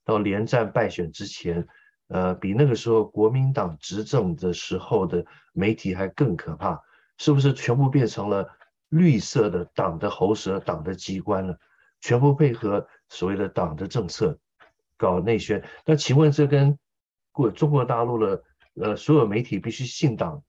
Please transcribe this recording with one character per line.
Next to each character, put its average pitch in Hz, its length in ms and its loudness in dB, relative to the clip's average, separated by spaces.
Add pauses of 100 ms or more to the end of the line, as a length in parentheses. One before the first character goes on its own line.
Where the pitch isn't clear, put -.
到 107 140 0
连 101 280 0
战 113 240 0
败 113 180 0
选 82 220 -6
之 101 160 -12
前， 85 400 -6 (420)
呃， 92 260 -2
比 98 180 -4
那 139 140 4
个 123 80 2
时 117 160 -4
候 110 120 4
国 107 280 2
民 131 240 2
党 87 260 -4
执 101 240 -8
政 98 320 0
的 90 160 -4
时 - 240 -6
候 98 300 0
的 87 180 -2 (300)
媒 101 200 0
体 98 200 -6
还 95 140 -2
更 104 280 0
可 - 180 -10
怕？ 90 240 -4 (380)
是 - 160 2
不 139 80 4
是 135 140 4
全 123 200 -2
部 135 140 4
变 131 180 2
成 104 220 -6
了 98 180 0 (440)
绿 156 280 4
色 104 300 0
的 87 160 -4 (100)
党 85 240 -2
的 85 120 -4
喉 101 240 0
舌、 95 260 -4
党 80 240 -6
的 95 100 -6
机 95 240 -8
关 95 280 -2
了？ 90 120 -8 (440)
全 123 180 0
部 143 140 4
配 139 180 4
合 104 340 -4 (220)
所 92 220 -6
谓 98 60 -2
的 98 120 -4
党 85 260 -4
的 90 140 -8
政 104 180 -4
策 - 320 -4 (600)
搞 92 220 0
内 107 180 0
宣？ - 260 -4 (220)
那 156 100 4
请 131 200 0
问 151 140 6
这 143 160 4
跟 143 320 4 (540)
过-， - 180 0
中 151 200 0
国 139 160 4
大 120 180 0
陆 120 140 -2
的， 98 260 -2 (300)
呃， 104 200 -4
所 151 220 2
有 120 100 6
媒 107 160 -2
体 107 160 -6
必 110 120 -6
须 127 160 -8
信 127 280 0
党 104 340 -6